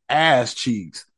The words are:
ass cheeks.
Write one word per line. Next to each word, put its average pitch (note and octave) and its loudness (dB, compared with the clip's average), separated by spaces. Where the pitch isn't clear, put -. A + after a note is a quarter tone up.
ass C#3+ 2
cheeks. G#2 -6